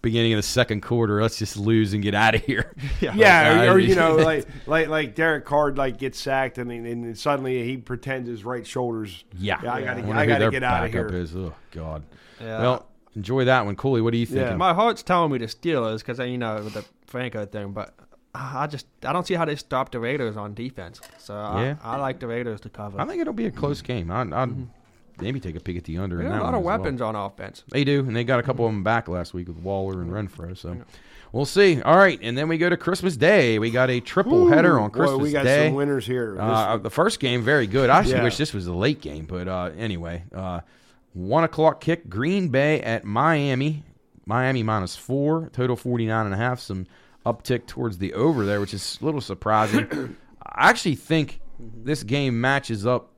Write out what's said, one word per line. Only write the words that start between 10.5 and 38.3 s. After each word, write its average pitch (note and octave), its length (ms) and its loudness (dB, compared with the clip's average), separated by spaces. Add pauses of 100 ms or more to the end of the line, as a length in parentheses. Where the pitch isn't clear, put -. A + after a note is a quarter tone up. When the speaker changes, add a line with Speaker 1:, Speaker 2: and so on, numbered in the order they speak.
Speaker 3:
get C3 120 -2
outta F#2 280 0
Speaker 1:
backup A2 200 -2
Speaker 3:
here." F2+ 100 -4
Speaker 1:
is. E2 120 -8
Oh, F2+ 200 -8 (180)
God. D#2 320 -10 (380)
Speaker 2:
Yeah. A2 180 -8
Speaker 1:
Well, B2 260 0 (300)
enjoy A#2+ 300 0
that B2+ 200 4
one. G2+ 120 -4
Cooley, C3 240 2
what A#2 120 2
are A#2 40 0
you A#2 120 0
Speaker 3:
Yeah. C3 120 0
Speaker 1:
thinking? B2+ 160 -2
Speaker 2:
My F3 160 4
heart's A3 280 2
telling E3+ 300 2
me C3 80 0
the A2+ 80 -4
Steelers A2+ 560 -2
'cause, B2 160 -8
you B2 180 -4
know, A2+ 260 -4
with G#2+ 100 -10
the G#2+ 120 -10 (220)
Franco A#2 380 -6
thing, G2+ 260 -10
but G2 220 -10 (420)
I C3+ 320 -6
just, D3 180 -10 (180)
I C3 100 -4
don't F3 120 -2
see F#3 80 -2
how E3+ 120 0
they D3+ 100 -4
stop C3+ 360 -4
the B2 80 -6
Raiders A#2+ 380 -4
on G#2 160 -10
defense. A#2 480 -12 (160)
So - 180 -14
I, G#2+ 280 -4
Speaker 1:
Yeah. C#3 200 -2
Speaker 2:
I A#2 140 -6
like C3+ 220 -6
the B2 80 -10
Raiders A#2 340 -6
to G#2+ 80 -16
cover. G#2 320 -10
Speaker 1:
I F#3+ 40 -4
think F4 160 -6
it'll - 120 -4
be A3+ 140 -4
a - 40 -4
close C#3+ 300 -6
game. F2+ 300 -6
I, A#2 100 -4
I'd A2 80 -4
Speaker 2:
Mm-hmm. B2+ 340 -4 (560)
Speaker 1:
maybe B2 200 -6
take E2 160 -8
a - 40 -10
peek F2+ 180 -8
at E2 80 -10
the D#2+ 120 -6
under F2+ 200 -4
Speaker 2:
They E2+ 80 -4
Speaker 1:
in - 40 -4
Speaker 2:
got G#2 60 -2
Speaker 1:
that G#2+ 60 -2
Speaker 2:
a - 20 -2
lot B2+ 80 -2
Speaker 1:
one B3 40 -2
Speaker 2:
of G3+ 60 0
Speaker 1:
as E3+ 40 -4
well. G3+ 140 -2
Speaker 2:
weapons C#3 220 -4
on G#2+ 140 -4
offense. G2 560 -10
Speaker 1:
They C#3+ 120 0
do, C#3+ 180 4
and A#2+ 140 -2
they A#2+ 80 0
got B2 160 4
a A#2 40 0
couple A#2+ 240 0
of A2 40 2
them G2+ 120 -2
back A2+ 260 0
last F2 240 -6
week F2+ 140 -8
with E2 100 -12
Waller F#2+ 440 -4
and E2+ 100 -6
Renfro. F2+ 440 -8
So F2+ 180 -10
Speaker 2:
Yeah. A#2+ 100 -10 (500)
Speaker 1:
we'll C#3 120 0
see. F3+ 360 6
All D#3+ 160 6
right, F#3 240 6
and A#2+ 160 -4
then D3+ 100 -2
we E3 120 0
go F3 100 2
to E3+ 80 2
Christmas F3+ 400 -2
Day. C#3 420 6
We A#2 120 0
got B2+ 180 4
a B2 100 0
triple C#4+ 460 4
Speaker 3:
Ooh, - 40 8
Speaker 1:
header E3+ 300 6
on G#2 120 0
Speaker 3:
boy, A#2 80 -4
Speaker 1:
Christmas C#3 220 2
Speaker 3:
we D3 100 0
got C#3+ 120 0
Speaker 1:
Day. C#3+ 240 6
Speaker 3:
some D#3 80 0
winners C#3+ 300 -2
here. A2+ 340 -4
Speaker 1:
Uh, A2 380 2
Speaker 3:
This G#2 60 -6
Speaker 1:
the A2 80 -4
first F#3+ 280 0
game, B2 220 0
very C3 260 4
good. B2 220 2
I D3 100 8
actually E3 180 2
Speaker 3:
Yeah. A#2+ 60 2
Speaker 1:
wish A#2 140 2